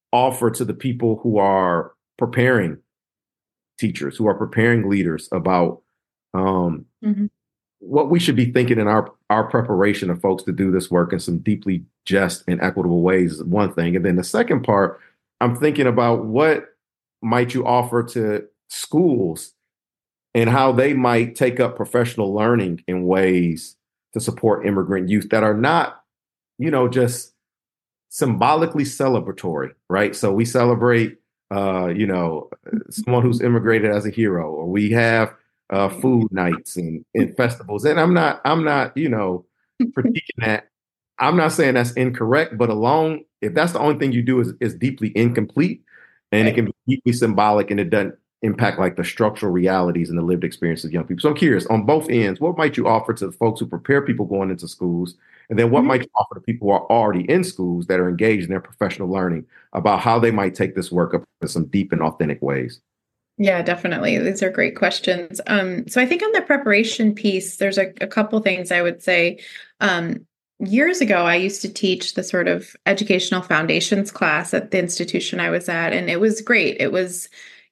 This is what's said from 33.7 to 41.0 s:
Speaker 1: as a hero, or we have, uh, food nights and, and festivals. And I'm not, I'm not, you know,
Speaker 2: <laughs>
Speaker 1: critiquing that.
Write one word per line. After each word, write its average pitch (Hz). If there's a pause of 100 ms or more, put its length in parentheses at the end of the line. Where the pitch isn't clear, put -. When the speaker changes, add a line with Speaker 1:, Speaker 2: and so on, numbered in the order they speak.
Speaker 1:
as 104
a 104
hero, 92
or 78
we 101
have, 113 (360)
uh, 98
food 120
nights 87
and, 80 (100)
and 104
festivals. 120
And 156
I'm 175
not, 160
I'm 160
not, 139
you 156
know, 95 (200)
Speaker 2:
<laughs> -
Speaker 1:
critiquing 233 (180)
that. 110 (500)